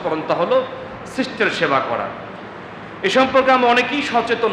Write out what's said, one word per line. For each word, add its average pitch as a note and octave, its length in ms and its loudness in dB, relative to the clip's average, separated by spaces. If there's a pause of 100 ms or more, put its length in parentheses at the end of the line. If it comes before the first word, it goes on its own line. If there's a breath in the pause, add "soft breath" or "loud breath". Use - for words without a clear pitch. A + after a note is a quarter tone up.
পন্থা D#3 300 -2
হলো A#3+ 320 2 (400)
সৃষ্টির - 440 -2
সেবা C#3+ 380 2
করা। A2 180 -2 (960)
এ F#3+ 80 2
সম্পর্কে C4 420 4
আমরা B3 180 6
অনেকেই B3 320 2
সচেতন A3+ 500 0